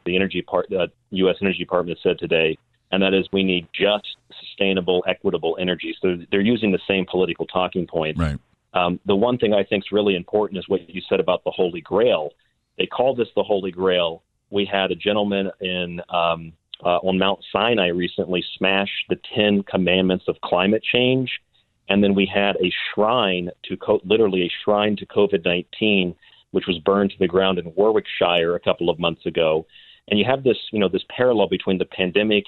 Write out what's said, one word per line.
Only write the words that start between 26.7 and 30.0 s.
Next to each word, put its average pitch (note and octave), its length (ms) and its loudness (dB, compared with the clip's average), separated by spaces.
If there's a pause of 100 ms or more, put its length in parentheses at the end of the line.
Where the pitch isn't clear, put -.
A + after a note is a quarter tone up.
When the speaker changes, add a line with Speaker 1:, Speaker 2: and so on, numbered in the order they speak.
Speaker 1:
burned G2 300 2
to - 100 -10
the F#2+ 80 2
ground F#2+ 320 2
in E2+ 160 -12
Warwickshire F2 800 2
a E2+ 60 -4
couple F2 280 0
of D#2+ 80 0
months E2 280 -2
ago. D#2+ 400 0 (420)